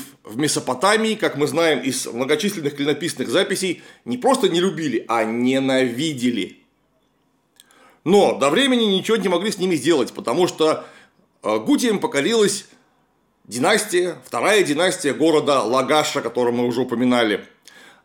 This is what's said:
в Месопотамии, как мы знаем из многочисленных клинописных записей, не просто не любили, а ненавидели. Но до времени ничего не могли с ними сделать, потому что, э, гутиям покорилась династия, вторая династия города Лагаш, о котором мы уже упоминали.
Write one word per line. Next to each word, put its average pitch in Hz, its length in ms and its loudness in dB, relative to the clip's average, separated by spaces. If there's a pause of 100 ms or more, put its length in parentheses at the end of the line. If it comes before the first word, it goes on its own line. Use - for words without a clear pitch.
(220)
в 107 160 -10
Месопотамии, 196 760 0
как 151 200 -2
мы 143 120 0
знаем 147 320 2
из 127 260 -4
многочисленных 147 720 -2
клинописных 143 520 -4
записей, 185 540 -2 (220)
не 123 140 -6
просто 247 300 2
не 170 120 0
любили, 156 480 -2
а 117 160 0
ненавидели. 123 1400 -2 (1400)
Но 156 320 4
до 127 140 2
времени 247 320 2
ничего 208 340 0
не 190 120 -2
могли 196 240 0
с - 60 -8
ними 180 180 0
сделать, 135 360 2
потому 131 360 0
что, - 360 0 (600)
э, 110 140 0
гутиям 214 420 0
покорилась 185 680 0 (760)
династия, 175 800 -2
вторая 175 400 0
династия 147 500 0
города 147 480 2
Лагаш, 131 540 0
о 139 40 0
котором 123 360 -2
мы 123 100 0
уже 123 140 -2
упоминали. 120 680 0 (580)